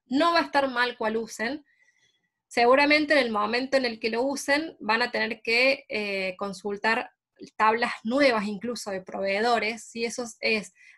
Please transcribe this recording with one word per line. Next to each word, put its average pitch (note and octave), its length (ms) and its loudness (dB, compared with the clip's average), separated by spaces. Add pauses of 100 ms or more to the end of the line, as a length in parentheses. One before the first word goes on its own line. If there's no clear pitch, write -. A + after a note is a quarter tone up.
no D#4+ 260 2
va E4 80 4
a D4 40 0
estar C#4 260 0
mal A#3+ 260 -2
cual A3 220 -2
usen. A#3 460 -6 (840)
Seguramente C#4+ 640 4
en D4 80 6
el A#3+ 100 0
momento A#3 460 0
en C4 80 2
el A3+ 160 -4
que A3+ 100 -2
lo A#3 120 0
usen C#4+ 580 -2
van A3 220 0
a A#3 80 0
tener A3 320 -4
que, B3 460 2
eh, G3 500 -4
consultar G3+ 760 -4 (440)
tablas A3+ 360 2 (120)
nuevas A#3+ 420 2
incluso G#3+ 440 -8
de F#3+ 120 -6
proveedores, G#3+ 840 -2
si A#3 200 -8
eso A#3 200 -6 (160)
es A3 320 -2 (260)